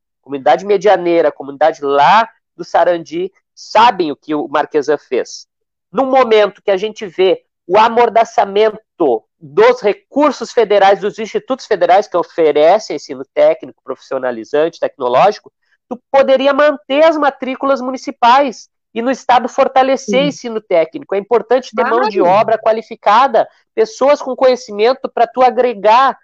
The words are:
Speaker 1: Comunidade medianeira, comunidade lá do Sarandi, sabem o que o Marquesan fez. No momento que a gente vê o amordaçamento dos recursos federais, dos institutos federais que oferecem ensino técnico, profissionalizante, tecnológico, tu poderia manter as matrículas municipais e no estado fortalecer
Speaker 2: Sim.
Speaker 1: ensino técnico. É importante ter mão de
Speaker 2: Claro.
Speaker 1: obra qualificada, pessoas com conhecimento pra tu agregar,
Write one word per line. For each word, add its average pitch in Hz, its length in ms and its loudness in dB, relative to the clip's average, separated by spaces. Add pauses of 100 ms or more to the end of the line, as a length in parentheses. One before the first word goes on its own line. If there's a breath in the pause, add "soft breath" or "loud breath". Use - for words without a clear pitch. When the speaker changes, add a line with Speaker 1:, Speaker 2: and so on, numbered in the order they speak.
(220)
Speaker 1:
Comunidade 143 420 -2
medianeira, 175 680 2
comunidade 143 540 -4
lá 156 440 2 (280)
do 175 80 -14
Sarandi, 175 680 -4 (240)
sabem 208 560 0
o 135 60 -8
que - 180 -8
o 147 140 -4
Marquesan 147 500 -2
fez. - 480 -8 (460)
No 262 140 -2
momento 226 560 0
que - 80 -4
a 196 60 2
gente 214 300 -8
vê 180 380 0 (220)
o 185 120 2
amordaçamento 214 1000 0 (600)
dos 202 420 2
recursos 240 720 -2
federais, 196 480 2
dos 196 180 -8
institutos 220 480 -8
federais 180 420 0
que - 80 -6
oferecem 160 800 0
ensino 135 280 -12 (100)
técnico, 151 480 -2
profissionalizante, 131 1000 -6
tecnológico, 139 720 -2 (360)
tu 240 120 -12 (100)
poderia 269 440 2
manter 294 500 0
as 320 120 2
matrículas 277 640 -4
municipais 254 880 -2 (260)
e 220 80 -6
no 240 80 -2
estado 240 380 -2
fortalecer 262 760 0
Speaker 2:
Sim. 294 60 0
Speaker 1:
ensino 233 320 -8
técnico. 160 540 -4
É 196 40 0
importante 233 560 -2
ter 233 100 -2
mão 240 240 -2
de 202 120 -4
Speaker 2:
Claro. 185 200 2
Speaker 1:
obra 220 180 0
qualificada, 226 880 0 (280 soft breath)
pessoas 262 480 0
com 262 120 -8
conhecimento 247 720 0
pra 233 180 0
tu 247 160 -2
agregar, 240 800 2